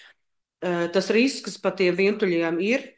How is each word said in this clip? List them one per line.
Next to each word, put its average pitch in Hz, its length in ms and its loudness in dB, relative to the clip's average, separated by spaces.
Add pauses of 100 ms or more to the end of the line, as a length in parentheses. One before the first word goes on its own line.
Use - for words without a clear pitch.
(600)
eh, 175 280 -2
tas 190 200 0
risks 240 480 0
pa 190 140 -2
tiem 180 240 2
vientuļajiem 180 680 0
ir 233 220 0 (140)